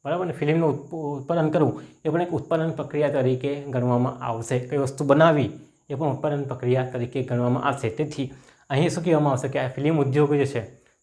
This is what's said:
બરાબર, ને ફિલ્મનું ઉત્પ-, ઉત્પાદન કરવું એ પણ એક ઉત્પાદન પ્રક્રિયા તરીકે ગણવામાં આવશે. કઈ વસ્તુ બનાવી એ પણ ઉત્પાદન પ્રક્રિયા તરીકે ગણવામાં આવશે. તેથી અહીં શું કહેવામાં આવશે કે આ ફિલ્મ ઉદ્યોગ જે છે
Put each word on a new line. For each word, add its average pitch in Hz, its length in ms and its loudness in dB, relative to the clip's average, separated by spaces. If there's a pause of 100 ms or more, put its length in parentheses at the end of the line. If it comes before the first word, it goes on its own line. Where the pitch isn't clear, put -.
બરાબર, 175 200 -2
ને 165 80 -4
ફિલ્મનું 160 360 2
ઉત્પ-, - 280 -6
ઉત્પાદન 156 520 -2
કરવું 160 320 2 (240)
એ 156 40 0
પણ 170 120 0
એક 175 80 -2
ઉત્પાદન 160 420 -2
પ્રક્રિયા 147 380 -2
તરીકે 135 520 0
ગણવામાં 123 580 0
આવશે. 120 400 -4
કઈ 127 180 -4
વસ્તુ 139 280 -2
બનાવી 147 440 6 (400)
એ 143 60 -4
પણ 139 180 -2
ઉત્પાદન 143 300 -2
પ્રક્રિયા 127 500 0
તરીકે 123 300 -4
ગણવામાં 123 400 0
આવશે. 135 260 0
તેથી 139 420 -4 (380)
અહીં 151 200 2
શું 160 140 -4
કહેવામાં 151 300 4
આવશે 131 140 -2
કે 135 120 -2
આ 131 80 -2
ફિલ્મ 143 340 0
ઉદ્યોગ 143 340 4
જે 139 100 4
છે - 160 -4 (420)